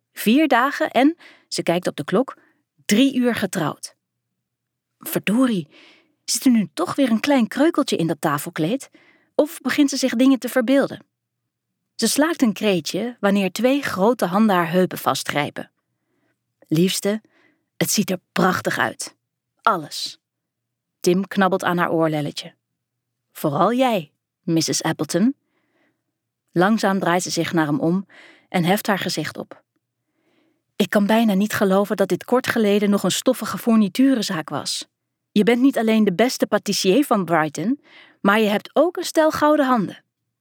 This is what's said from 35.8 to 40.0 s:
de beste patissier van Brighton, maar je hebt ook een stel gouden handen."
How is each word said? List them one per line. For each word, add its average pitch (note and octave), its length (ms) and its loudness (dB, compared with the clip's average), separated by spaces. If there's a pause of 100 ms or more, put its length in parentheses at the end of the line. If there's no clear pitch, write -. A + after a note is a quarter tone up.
de G3 100 2
beste A3+ 340 0
patissier G3+ 580 0
van G3+ 200 0
Brighton, D#3+ 560 -2 (400)
maar G3+ 180 2
je A3 80 2
hebt G3+ 260 -2
ook D#4+ 240 2
een F4+ 60 -6
stel D#4 280 2
gouden D4+ 340 2
handen." A#3 380 -2 (380)